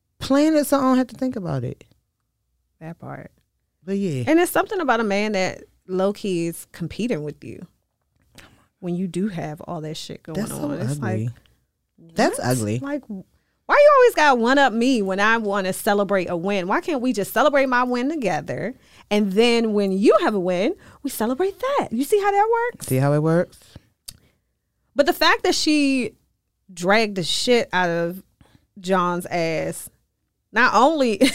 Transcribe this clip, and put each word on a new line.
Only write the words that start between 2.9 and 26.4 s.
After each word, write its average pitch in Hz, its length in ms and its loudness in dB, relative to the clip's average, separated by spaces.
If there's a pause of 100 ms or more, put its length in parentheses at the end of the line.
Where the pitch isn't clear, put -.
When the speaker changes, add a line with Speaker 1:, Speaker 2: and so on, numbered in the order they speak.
Speaker 2:
part. - 320 -16 (520)
Speaker 1:
But 190 140 -4
yeah. 165 300 -2
Speaker 2:
And 320 120 4
it's 349 120 2
something 381 300 -2
about 254 180 0
a 233 40 -2
man 208 300 -2
that 185 300 -4 (240)
low-key 185 600 -2
is - 260 -10
competing 175 500 -6
with 147 200 -12
you - 220 -16 (1120)
when 175 160 -6
you 190 120 -4
do 180 220 -4
have 156 320 -10
all 170 200 -10
that 156 140 -10
shit - 280 -14
going 156 160 -10
Speaker 1:
That's 220 120 -6
so 139 120 -8
Speaker 2:
on. 294 100 -6
It's - 200 -4
Speaker 1:
ugly. 113 340 -4
Speaker 2:
like, - 880 -20
Speaker 1:
That's 302 240 0
Speaker 2:
what? - 80 -4
Speaker 1:
ugly. 110 320 -2
Speaker 2:
Like, 277 280 -8
why - 680 -6
you 587 220 8
always 494 180 6
gotta 294 240 4
one-up 254 340 4
me 233 280 2
when 190 200 -2
I 220 160 4
wanna 196 360 -2
celebrate 202 560 0
a 175 80 -2
win? 185 300 -2
Why 240 140 0
can't 302 200 -4
we 254 120 0
just 196 200 -4
celebrate 277 340 2
my 247 160 0
win 247 260 -2
together? 175 640 -4 (340)
And 208 240 0
then 226 400 2
when 202 200 0
you 254 280 4
have 285 140 0
a 202 40 0
win, 185 360 -2 (280)
we 277 60 -6
celebrate 262 500 -4
that. 539 320 -2
You 233 120 -4
see 415 160 2
how 403 120 0
that 403 160 2 (260)
works? - 140 -16
Speaker 1:
See 131 100 0
how 139 160 2
it 151 100 0
works? 165 340 0 (1400)
Speaker 2:
But 285 100 2
the 311 80 0
fact 330 300 2
that 370 120 2
she 277 560 0 (640)